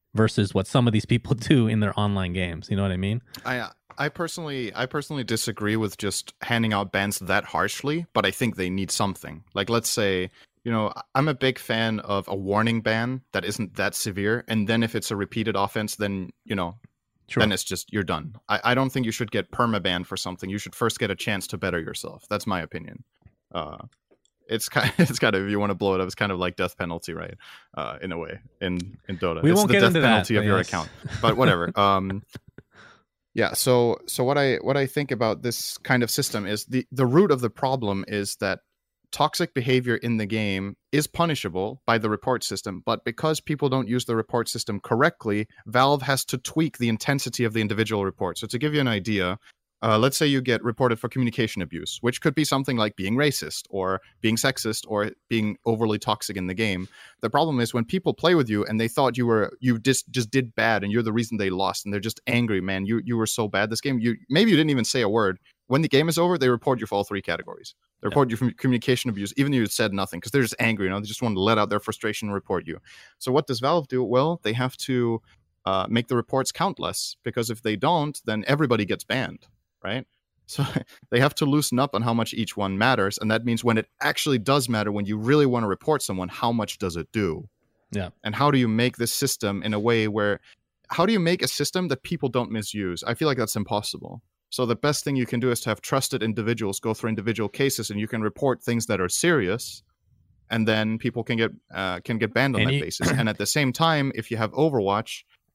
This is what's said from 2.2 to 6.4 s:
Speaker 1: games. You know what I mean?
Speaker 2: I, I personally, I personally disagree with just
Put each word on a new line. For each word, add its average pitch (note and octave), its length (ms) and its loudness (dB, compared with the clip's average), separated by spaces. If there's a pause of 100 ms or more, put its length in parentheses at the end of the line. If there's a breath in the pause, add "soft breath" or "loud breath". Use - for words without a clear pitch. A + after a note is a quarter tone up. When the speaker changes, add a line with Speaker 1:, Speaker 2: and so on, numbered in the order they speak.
Speaker 1:
games. F2 360 -4
You G2+ 60 0
know G2 60 2
what G2 100 0
I F2+ 60 -2
mean? G2+ 240 -2 (240 loud breath)
Speaker 2:
I, A#2+ 240 -4 (260)
I D3 140 -2
personally, D3 640 -6
I A#2+ 120 -4
personally C#3+ 380 -6
disagree A2 520 -2
with A2 200 -2
just - 460 -6